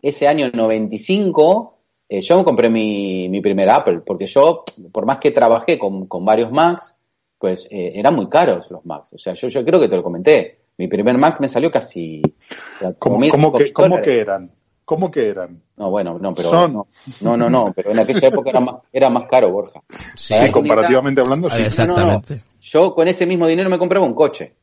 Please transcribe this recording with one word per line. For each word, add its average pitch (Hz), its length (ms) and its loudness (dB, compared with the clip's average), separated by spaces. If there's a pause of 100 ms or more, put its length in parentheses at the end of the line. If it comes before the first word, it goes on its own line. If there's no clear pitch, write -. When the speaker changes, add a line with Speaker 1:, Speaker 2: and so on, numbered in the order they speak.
Speaker 1:
ese 143 260 -2
año 147 260 0
noventa 110 420 -2
y 104 40 -8
cinco, 190 760 0 (340)
eh, 98 100 -4
yo 170 160 2
me 190 60 4
compré 117 280 2
mi, 101 580 -4
mi 98 100 -4
primer 98 300 0
Apple, 107 340 2
porque 95 220 -8
yo, 156 380 2 (280)
por 107 140 -6
más 110 140 -4
que 151 100 2
trabajé 117 480 2
con, 98 300 -6
con 90 180 -10
varios 113 260 2
Macs, 170 460 -2 (400)
pues, 92 320 -6
eh, 90 240 -8
eran 107 220 2
muy 104 120 -4
caros 123 440 0
los 85 120 -18
Macs. 76 300 -16
O - 60 -20
sea, 90 160 -10
yo, 127 120 -10
yo 123 160 -4
creo 165 160 2
que 131 80 2
te 92 80 -2
lo 87 60 0
comenté. 92 560 0 (200)
Mi 92 100 -6
primer 104 320 0
Mac 156 200 2
me 139 80 -2
salió 170 220 -2
casi 82 500 -8 (600)
Speaker 2:
¿Cómo, 92 180 -8
Speaker 1:
cuatro 104 220 0
mil, 143 120 2
Speaker 2:
cómo 151 220 4
que, 139 200 2
cómo 180 140 4
Speaker 1:
cinco 180 100 2
mil - 80 -2
Speaker 2:
que 123 140 2
eran? 98 320 -6 (340)
¿Cómo 165 260 -2
que 120 180 -2
eran? 87 320 -10 (160)
Speaker 1:
No, 98 140 -4
bueno, 92 280 -4
no, 95 140 -6
pero 87 160 -4
Speaker 2:
Son. 165 240 2
Speaker 1:
no, 104 140 -10 (340)
no, 117 160 0
no, 117 100 0
no, 117 280 0
pero 98 160 -4
en 113 80 0
aquella 123 300 2
época 131 200 -2
era 127 100 2
más, 123 180 -4 (140)
era 131 200 2
más 120 180 -2
caro, 113 220 4
Borja. 101 280 -8 (100)
Speaker 3:
Sí. - 40 -20
Speaker 1:
Para - 220 -20
Speaker 2:
Sí, - 180 -6
Speaker 1:
darte - 0 -
una 113 120 4
idea, 131 60 2
Speaker 2:
comparativamente 139 720 2
hablando, 139 300 0
sí. 113 100 -2
Speaker 3:
Exactamente. 110 440 0
Speaker 1:
No, 101 60 2
no, 101 80 0 (180)
no. - 220 -20
Yo 185 360 2
con 165 120 2
ese 180 200 0
mismo 175 180 0
dinero 175 240 0
me 180 80 0
compraba 185 300 0
un 120 80 -4
coche. 147 480 -2